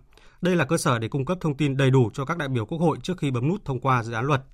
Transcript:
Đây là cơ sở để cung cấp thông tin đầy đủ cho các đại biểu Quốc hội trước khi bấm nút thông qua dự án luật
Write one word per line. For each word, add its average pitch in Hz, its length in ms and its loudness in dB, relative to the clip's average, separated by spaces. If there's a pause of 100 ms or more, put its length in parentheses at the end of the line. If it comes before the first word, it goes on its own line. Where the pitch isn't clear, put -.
(420)
Đây 180 140 2
là 165 80 4
cơ 165 120 0
sở 135 220 2
để 110 100 -4
cung 135 160 -2
cấp 180 160 -2
thông 147 160 -2
tin 139 200 0
đầy 135 140 4
đủ 127 240 6
cho 139 100 -6
các 170 140 -4
đại 143 100 -4
biểu 120 180 -2
Quốc 165 120 -8
hội 156 240 2
trước 180 160 -6
khi 147 120 -2
bấm 123 180 0
nút 196 160 -2
thông 127 160 -4
qua 127 220 0
dự 113 100 -8
án 117 140 -4
luật 139 160 0 (120)